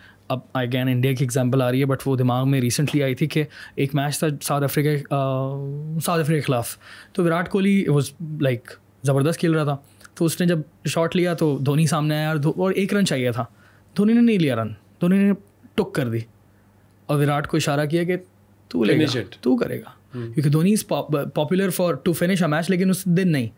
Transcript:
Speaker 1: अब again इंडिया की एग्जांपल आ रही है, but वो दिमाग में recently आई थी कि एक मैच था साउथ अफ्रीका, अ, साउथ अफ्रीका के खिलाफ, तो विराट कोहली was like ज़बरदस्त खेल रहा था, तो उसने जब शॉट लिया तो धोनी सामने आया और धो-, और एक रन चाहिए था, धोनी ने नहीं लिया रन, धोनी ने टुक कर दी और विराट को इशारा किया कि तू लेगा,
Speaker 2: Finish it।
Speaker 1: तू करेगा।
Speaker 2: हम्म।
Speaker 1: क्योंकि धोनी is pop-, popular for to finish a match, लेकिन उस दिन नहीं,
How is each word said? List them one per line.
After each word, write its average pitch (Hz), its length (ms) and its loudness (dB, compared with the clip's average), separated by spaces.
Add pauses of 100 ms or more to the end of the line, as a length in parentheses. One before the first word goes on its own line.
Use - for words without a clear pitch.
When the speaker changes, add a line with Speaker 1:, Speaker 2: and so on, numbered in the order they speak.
(320)
Speaker 1:
अब 131 160 -6 (100)
again 127 300 -2
इंडिया 127 260 2
की 131 100 -2
एग्जांपल 127 380 0
आ 123 80 2
रही 127 100 2
है, 139 80 2
but 135 200 -2
वो 135 80 0
दिमाग 127 300 0
में 135 160 2
recently 139 400 0
आई 131 140 0
थी 156 120 0
कि 151 180 -2 (340)
एक 139 160 0
मैच 143 280 -2
था 151 180 0
साउथ 143 200 -2
अफ्रीका, 143 300 0
अ, 143 120 -2 (960)
साउथ 170 200 -2
अफ्रीका 156 200 0
के 131 60 -4
खिलाफ, 120 320 -2 (380)
तो 185 80 0
विराट 170 240 0
कोहली 196 420 2
was 143 160 2 (160)
like 147 480 -4 (360)
ज़बरदस्त 139 340 0
खेल 165 160 2
रहा 156 100 0
था, 143 200 -4 (320)
तो 175 80 0
उसने 170 220 0
जब 165 160 2 (240)
शॉट 165 280 0
लिया 175 200 0
तो 147 240 0
धोनी 143 280 2
सामने 151 280 0
आया 151 140 -2
और 160 80 -2
धो-, 147 200 -2
और 185 160 0
एक 196 200 -2
रन 202 120 2
चाहिए 127 260 0
था, 120 240 -6 (420)
धोनी 208 160 4
ने 240 80 6
नहीं 233 180 4
लिया 139 160 2
रन, 110 200 -4 (260)
धोनी 180 160 4
ने 196 160 4 (440)
टुक - 180 -2
कर 135 120 -2
दी 113 180 -4 (840)
और 147 80 2
विराट 143 280 0
को - 120 -2
इशारा 147 280 0
किया 165 180 0
कि 180 140 -2 (540)
तू 233 120 0
लेगा, 156 220 4
Speaker 2:
Finish 123 280 -4
it। - 100 -20
Speaker 1:
तू - 120 2
करेगा। - 400 -6 (180)
Speaker 2:
हम्म। 117 200 -10
Speaker 1:
क्योंकि 143 160 2
धोनी 165 260 4
is 202 80 -2
pop-, 151 320 -4
popular 165 640 0
for 175 160 0
to 170 200 -2
finish 175 240 0
a 170 100 2
match, 156 220 0
लेकिन 185 220 2
उस 180 160 -2
दिन 180 220 2
नहीं, 131 280 0